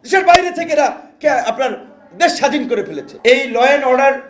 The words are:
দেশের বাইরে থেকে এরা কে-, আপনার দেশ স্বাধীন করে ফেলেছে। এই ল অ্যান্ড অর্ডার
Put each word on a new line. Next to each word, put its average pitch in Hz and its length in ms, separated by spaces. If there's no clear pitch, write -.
দেশের 370 200
বাইরে 359 280
থেকে 330 220
এরা 285 140
কে-, 269 320
আপনার 254 200
দেশ 339 120
স্বাধীন 277 360
করে 214 160
ফেলেছে। - 400
এই 254 240
ল 226 100
অ্যান্ড 269 280
অর্ডার 262 280